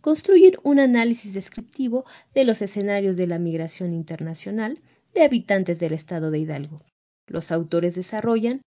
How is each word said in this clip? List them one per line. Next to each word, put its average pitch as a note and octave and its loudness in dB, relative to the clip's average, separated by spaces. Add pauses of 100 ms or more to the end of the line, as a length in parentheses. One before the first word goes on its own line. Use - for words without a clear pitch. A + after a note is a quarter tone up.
construyen F#4 6 (100)
un C#4+ 4
análisis A#3 2
descriptivo A#3 -6 (300)
de C4+ 4
los A3 2
escenarios G3+ -2
de F3+ -2
la E3+ -4
migración E3 -6
internacional E3 -8 (340)
de E4+ 4
habitantes G3 2
del E3 -2
Estado D#3 -6
de D3+ -2
Hidalgo. D3+ -8 (480)
Los E3 -8
autores E3+ -2
desarrollan A3+ -2 (120)